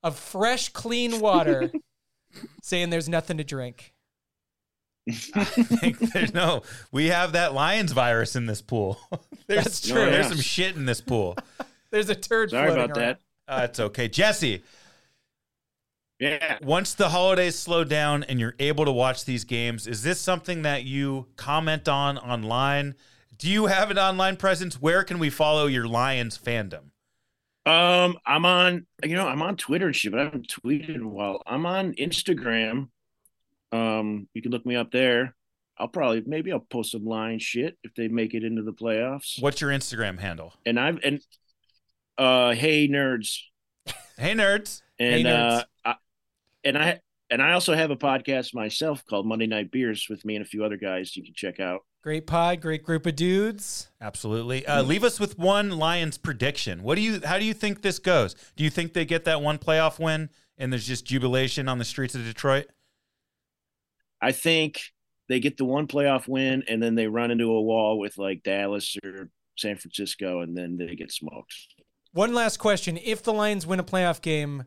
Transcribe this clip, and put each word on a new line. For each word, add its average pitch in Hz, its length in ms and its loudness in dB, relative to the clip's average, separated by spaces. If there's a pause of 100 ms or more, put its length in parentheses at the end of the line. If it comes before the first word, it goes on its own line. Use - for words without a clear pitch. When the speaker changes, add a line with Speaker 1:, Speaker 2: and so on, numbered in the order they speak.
Speaker 1:
of 160 160 -4
fresh, 233 520 -2
clean 233 500 -2
water, 214 500 4 (460)
Speaker 2:
<laughs> - 460 -20
Speaker 1:
saying 175 280 -2
there's 165 180 -2
nothing 165 300 -2
to 151 60 -4
drink. 127 480 -10 (1400)
Speaker 2:
I 208 100 2
think - 540 2
there's 233 340 0
no, 170 300 2 (300)
we 143 160 4
have 175 240 2
that 170 220 4
Lions 170 360 2
virus 120 460 2
in 120 100 -2
this 107 160 -4
pool. 104 380 -2 (100)
<laughs> - 380 -12
There's, 214 160 4
Speaker 1:
That's 214 260 -2
Speaker 3:
Oh, 247 40 0
Speaker 1:
true. 226 100 6
Speaker 2:
there's 151 220 4
Speaker 3:
yeah. - 60 0
Speaker 2:
some 156 80 0
shit 180 360 -2
in 139 100 -4
this 120 140 -2
pool. 98 360 -2 (280)
<laughs> - 260 -20
Speaker 1:
There's 214 180 0
a 208 60 0
turd 226 360 0
Speaker 3:
Sorry 147 180 4
Speaker 1:
floating 123 160 4
Speaker 3:
about 120 140 -4
Speaker 1:
around. 117 200 0 (300)
Speaker 3:
that. 139 40 -6
Speaker 2:
Uh, 131 120 0
it's 120 160 -4
okay. 113 260 -2
Jesse. 147 560 2 (1600)
Speaker 3:
Yeah. 143 420 -2
Speaker 2:
Once 165 320 0
the 196 140 2
holidays 180 500 4
slow 170 240 0
down 147 400 2
and 131 160 -2
you're 117 220 -2
able 147 240 2
to 143 80 2
watch 127 320 2
these 123 200 -4
games, 117 440 -4
is 113 160 -6
this 170 160 0
something 175 420 -2
that 143 220 -2
you 135 420 -4 (100)
comment 156 520 0
on 143 300 2
online? 127 760 0 (420)
Do 165 140 -4
you 214 160 2
have 190 240 2
an 190 80 0
online 190 380 2
presence? 180 440 0
Where 165 220 4
can 190 160 -4
we 160 120 2
follow 151 360 4
your 127 220 0
Lions 120 500 0
fandom? 95 520 -4 (760)
Speaker 3:
Um, 175 580 6
I'm 156 220 4
on, 180 400 4 (180)
you 160 120 0
know, 190 100 2
I'm 143 160 -2
on 185 140 -2
Twitter 175 300 0
and 143 100 0
shit, - 160 -2
but 117 80 0
I 143 40 2
haven't 143 240 -6
tweeted 151 460 -4
in 127 80 -6
a 110 60 -8
while. 101 380 -4
I'm 160 200 -2
on 185 280 -2
Instagram. 123 960 -2 (840)
Um, 110 640 -2
you 113 80 -8
can 120 100 -2
look 120 120 -4
me 123 120 -2
up 117 160 -2
there. 127 420 2 (440)
I'll 113 100 -4
probably, 120 380 0
maybe 160 260 -4
I'll 135 80 -2
post - 320 -8
some 107 140 -8
Lions 110 360 -4
shit 131 400 -4
if 110 120 -18
they 117 120 -4
make 113 280 -2
it 110 100 -4
into 113 180 -2
the 107 100 -6
playoffs. 117 720 -4
Speaker 2:
What's 139 180 0
your 143 100 0
Instagram 113 500 -4
handle? 82 320 -8 (140)
Speaker 3:
And 117 120 0
I've, 147 240 0
and, 139 180 -2 (960)
uh, 127 340 6
Hey 151 340 4
Nerds. 135 520 0 (800)
Speaker 2:
Hey - 160 -2
Nerds. 208 480 0 (180)
Speaker 3:
And, 120 260 4
Speaker 1:
Hey 123 60 6
Nerds. 117 280 4
Speaker 3:
uh, 120 40 -4 (220)
I, 120 80 0 (680)
and 139 120 2
I, 165 240 0 (300)
and 117 120 0
I 156 100 4
also 175 220 2
have 160 160 2
a 139 60 -2
podcast 131 580 -2
myself 127 520 -4
called 101 200 -4
Monday 113 200 -2
Night 107 240 -4
Beers 117 400 -2
with 104 140 -12
me 107 120 -6
and 107 80 -8
a - 40 -18
few 107 160 -4
other 104 120 -2
guys 92 400 -6
you 90 80 -14
can - 100 -20
check 92 240 -8
out. 92 220 -4 (220)
Speaker 1:
Great 156 240 -6
pod, 170 340 0
great 156 220 -4
group 160 240 -2
of 160 100 -2
dudes. 196 720 -2 (140)
Speaker 2:
Absolutely. 117 640 -4
Uh, 143 180 2
Speaker 3:
Mm. - 40 0
Speaker 2:
leave 190 160 2
us - 140 2
with 202 200 -4
one 196 320 4
Lions 165 480 0
prediction. 113 640 -4
What 131 140 2
do 208 40 0
you, 214 240 0
how 170 140 0
do 208 80 0
you 220 80 0
think 208 260 -4
this 190 180 -2
goes? 143 380 4 (200)
Do 147 80 0
you 151 60 4
think 165 220 -4
they 165 140 0
get 165 180 -2
that 160 160 2
one 151 180 0
playoff 160 400 2
win 156 300 -2 (300)
and 131 120 -4
there's 117 160 -2
just 123 200 -6
jubilation 131 600 0
on 127 100 -2
the 120 60 -2
streets 127 300 -4
of 127 100 -6
Detroit? 135 420 0 (1500)
Speaker 3:
I 127 120 2
think 160 480 0 (480)
they 127 120 0
get 143 160 -2
the 135 80 -2
one 139 240 0
playoff 139 400 0
win 131 400 0
and 113 140 -2
then 117 140 0
they 113 120 2
run 117 240 -2
into 117 180 2
a 113 120 4
wall 110 360 2
with, 101 200 -8
like, 98 260 -6
Dallas 101 600 -4
or 95 240 -14 (280)
San 104 200 -4
Francisco, 90 680 -6
and 85 140 -8
then 87 200 -6
they 87 180 -6
get - 160 -12
smoked. - 440 -12 (580)
Speaker 1:
One 208 220 2
last 233 240 2
question. 196 440 0
If 220 220 -4
the 233 80 2
Lions 208 340 0
win 185 140 0
a 180 40 -2
playoff 180 380 0
game 147 440 -2